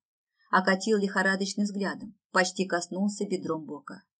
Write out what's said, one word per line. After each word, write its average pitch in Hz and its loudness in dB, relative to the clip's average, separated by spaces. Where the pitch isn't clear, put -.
Окатил 190 4
лихорадочным 196 0
взглядом, 196 -6
почти 185 2
коснулся 190 -2
бедром 160 -2
бока. - -14